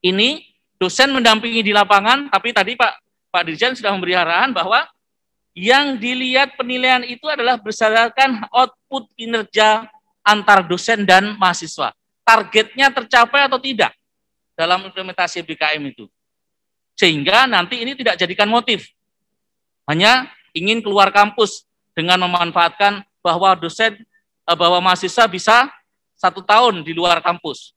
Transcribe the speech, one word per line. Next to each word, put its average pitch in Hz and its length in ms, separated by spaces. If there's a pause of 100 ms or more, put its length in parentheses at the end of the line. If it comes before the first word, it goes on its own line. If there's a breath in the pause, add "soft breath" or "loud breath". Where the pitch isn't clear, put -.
Ini 226 400 (340)
dosen 262 380
mendampingi 226 480
di 208 100
lapangan, 208 560
tapi 208 240
tadi 214 220
Pak, 233 180 (400)
Pak 175 140
Dirjen 185 260
sudah 226 220
memberi 180 240
arahan 175 320
bahwa 214 340 (720)
yang 262 420
dilihat 254 640
penilaian 254 480
itu 240 240
adalah 247 260
berdasarkan 226 960
output 254 640
kinerja 220 720 (400)
antar 202 400
dosen 202 400
dan 202 320
mahasiswa. 165 560 (320)
Targetnya 226 640
tercapai 269 560
atau 262 160
tidak 214 320 (640)
dalam 180 240 (100)
implementasi 180 540
B 160 100
K 151 220
M 143 100
itu. 117 160 (920)
Sehingga 185 500
nanti 208 320
ini 262 160
tidak 220 240
jadikan 190 300
motif. 233 420 (920)
Hanya 214 420 (240)
ingin 202 320
keluar 196 300
kampus 208 500 (300)
dengan 175 320
memanfaatkan 175 800 (160)
bahwa 180 320
dosen, 208 480 (480)
eh, 170 80
bahwa 175 240
mahasiswa 180 480
bisa 226 400 (480)
satu 185 240
tahun 208 400
di 151 80
luar 170 320
kampus. 165 540